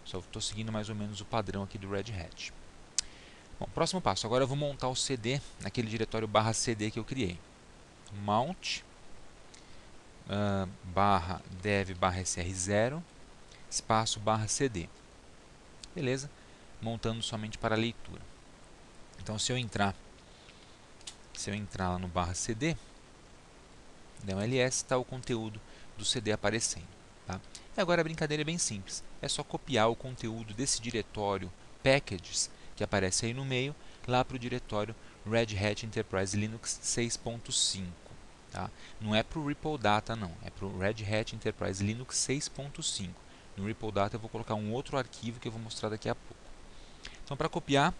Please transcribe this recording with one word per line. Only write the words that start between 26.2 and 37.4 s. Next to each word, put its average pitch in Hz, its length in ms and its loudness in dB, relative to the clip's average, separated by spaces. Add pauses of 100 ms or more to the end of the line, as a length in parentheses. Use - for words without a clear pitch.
aparecendo, 107 560 2 (400)
tá? 95 120 -4 (380)
E 220 40 4
agora 175 200 6
a - 20 6
brincadeira 156 380 2
é 147 40 2
bem 165 120 0
simples. - 460 -2 (180)
É 143 60 -2
só 143 160 0
copiar 117 460 4
o 117 60 4
conteúdo 113 580 -6
desse 120 280 2
diretório 101 680 0 (320)
packages, - 640 2 (260)
que - 80 0
aparece 98 420 2
aí 113 80 0
no 135 120 -4
meio, 135 300 0 (320)
lá 127 160 6
pro 127 160 -2
diretório 113 560 -2 (300)
Red 107 320 4
Hat 104 280 2
Enterprise 101 500 0
Linux 107 460 0
seis - 340 2
ponto 117 360 -6